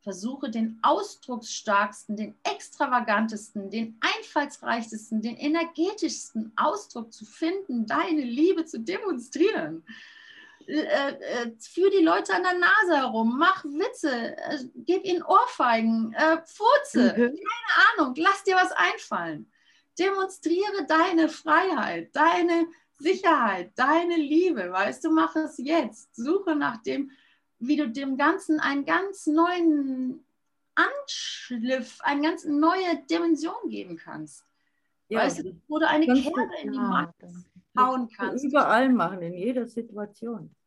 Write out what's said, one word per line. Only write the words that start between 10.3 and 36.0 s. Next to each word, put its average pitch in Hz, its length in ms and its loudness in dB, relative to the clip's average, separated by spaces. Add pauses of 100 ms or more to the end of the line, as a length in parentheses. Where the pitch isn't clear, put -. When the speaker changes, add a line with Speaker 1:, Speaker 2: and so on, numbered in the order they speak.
Speaker 1:
Äh, 302 160 -2
äh, 247 760 -2
führ 370 300 2
die 392 140 4
Leute 339 320 2
an 359 80 0
der 359 160 2
Nase 359 380 4
herum, 233 400 2
mach 370 280 2
Witze, 294 720 -4
äh, - 220 -6 (160)
gib 339 280 0
ihnen 359 200 -2
Ohrfeigen, 226 880 2
äh, 320 320 4
furze, 466 680 4
Speaker 2:
Mhm. 240 220 2
Speaker 1:
keine 415 600 2
Ahnung, 262 200 2
lass 392 260 2
dir 381 120 2
was 370 160 4
einfallen. 185 800 -4 (460)
Demonstriere 381 920 -2
deine 330 400 4
Freiheit, 302 880 0
deine 339 520 4 (320)
Sicherheit, 277 760 2
deine 330 400 2
Liebe, 294 560 0
weißt 196 340 -2
du, 320 60 2
mach 320 240 2
es 311 220 -4
jetzt. 277 580 -4
Suche 320 400 -2
nach 262 280 -2
dem, 269 280 -4 (460)
wie 262 200 0
du 285 120 0
dem 269 280 -4
Ganzen 311 420 0
einen 277 260 -2
ganz 370 400 -2
neuen 302 1000 0 (520)
Anschliff, 262 1300 -4
eine 285 200 -2
ganz 330 240 -2
neue 330 640 0
Dimension 339 460 0 (140)
geben 190 280 -10
kannst. - 480 -16 (640)
Speaker 3:
Ja, 214 120 0
Speaker 1:
Weißt 170 180 0
du, - 40 -8
Speaker 3:
das 185 100 -10 (140)
Speaker 1:
wo 302 120 -2
du 320 80 4
eine 311 180 4